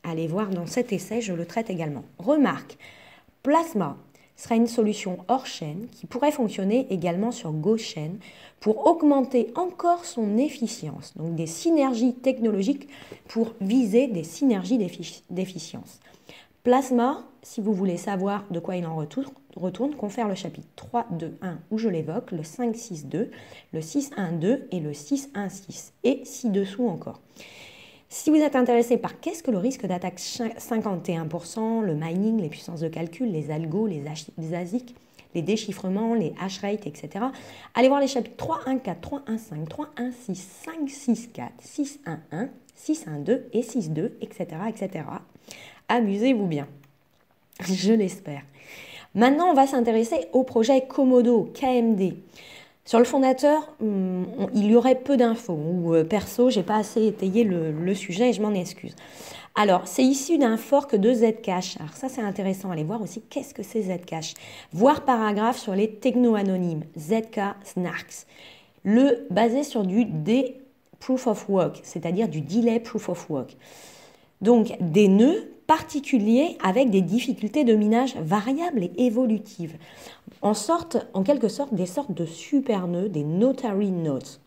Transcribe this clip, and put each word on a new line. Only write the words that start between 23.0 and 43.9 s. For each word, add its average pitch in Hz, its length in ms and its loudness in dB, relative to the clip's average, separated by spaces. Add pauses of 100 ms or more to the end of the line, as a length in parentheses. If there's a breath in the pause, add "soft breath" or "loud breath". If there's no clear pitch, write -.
deux, 156 240 -4 (440 loud breath)
le 160 80 -6
six 269 340 -6
un 180 160 -4
deux 180 400 0
et 185 80 -4
le 151 140 -6
six - 420 -6
un 202 140 -6
six, - 440 -18 (120)
et 262 180 2
ci-dessous 202 640 -4
encore. - 320 -8 (880 loud breath)
Si - 220 -4
vous 302 80 6
êtes 294 180 2
intéressé 240 400 4
par - 240 -6
qu'est-ce - 240 -8
que 262 80 0
le 202 60 2
risque 226 280 -2
d'attaque 180 340 -6
chi-, 226 380 -8
cinquante 202 520 -4
et 165 80 -2
un 160 80 -4
pour 165 200 -8
cent, 226 360 -4
le 175 140 0
mining, 190 460 0
les 156 80 -4
puissances 170 300 -12
de 165 80 -4
calcul, 165 420 -6
les 156 220 -4
algos, 165 340 -2
les 160 220 -4
ach-, 156 300 -12
les 160 160 -6
asic, 180 420 -6 (400 soft breath)
les 170 60 -2
déchiffrements, 208 720 -2
les 190 260 0
hash 190 200 -8
rates, 208 280 -6
et 151 80 -10
cetera, 208 380 -8 (420 loud breath)
allez 254 140 6
voir 277 100 4
les 277 80 2
chapitres 262 300 -4
trois 320 280 -4
un 262 120 -2
quatre, 196 240 -6
trois 277 260 -10
un 220 100 -4
cinq, 156 300 -10
trois 302 300 -10
un 247 140 -6
six, 196 240 -10 (280)
cinq 320 260 -6
six - 380 -4
quatre, - 320 -12
six - 460 -8
un 156 140 -8 (120)
un, 185 180 -8 (240)
six - 320 -6
un 151 140 -8
deux 240 320 -2
et 220 120 0
six 196 260 -4
deux, 160 320 -4